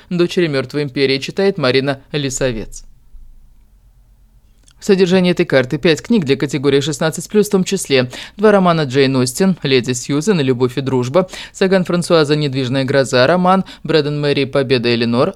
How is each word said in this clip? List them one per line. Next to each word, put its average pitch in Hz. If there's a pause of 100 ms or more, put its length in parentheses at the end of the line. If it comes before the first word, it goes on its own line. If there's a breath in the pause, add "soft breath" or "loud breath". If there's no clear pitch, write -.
(120)
«Дочери 175
мёртвой 143
империи», 135
читает 196
Марина 135 (100)
Лисовец. 123 (1900)
В -
содержании 185
этой 175
карты 135
пять 156
книг 214
для 135
категории 139
шестнадцать 160
плюс, 208
в -
том 185
числе 131 (260 loud breath)
два 208
романа 175
Джейн 135
Остин, 131
«Леди 127
Сьюзен» 151
и 139
«Любовь 127
и -
дружба», 131 (240 loud breath)
Саган 190
Франсуаза, 165
«Недвижная 135
гроза», 131
роман, 180 (200 loud breath)
Брэдон 147
Мэри, 143
«Победа 123
Эленор», 117